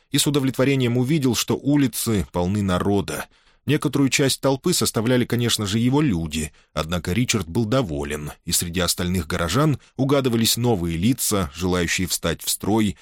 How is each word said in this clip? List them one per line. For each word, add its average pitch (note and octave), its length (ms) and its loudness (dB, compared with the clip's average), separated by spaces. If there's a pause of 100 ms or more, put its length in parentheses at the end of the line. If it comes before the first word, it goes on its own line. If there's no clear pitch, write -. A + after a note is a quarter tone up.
(120)
и C#3 60 0
с - 100 2
удовлетворением C3 680 2
увидел, B2+ 380 2
что - 200 0
улицы A#2+ 760 0
полны F#2 320 0
народа — F2+ 640 0 (380)
Некоторую C#3 440 2
часть C3+ 320 0
толпы C3+ 320 0
составляли, A#2+ 500 2
конечно A#2 420 0
же, G2+ 140 0
его B2+ 220 2
люди, E2 500 -2 (220)
однако E2 400 -4
Ричард A2 340 0
был A2 180 0
доволен, D2+ 640 -4 (120)
и E2+ 80 -8
среди E2+ 300 -2
остальных F2 440 -2
горожан F#2+ 540 0 (160)
угадывались C3 640 2
новые F2+ 400 0
лица, G2 580 0
желающие F2+ 520 0
встать - 340 -4
в - 80 -6
строй G#2+ 520 0